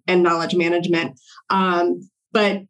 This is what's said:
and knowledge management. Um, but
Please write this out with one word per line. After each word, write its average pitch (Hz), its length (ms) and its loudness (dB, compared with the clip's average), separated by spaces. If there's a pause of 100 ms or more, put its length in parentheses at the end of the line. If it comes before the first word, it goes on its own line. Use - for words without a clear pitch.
and 180 160 2
knowledge 170 320 0
management. 170 640 -2 (320)
Um, 180 480 0 (320)
but 202 380 0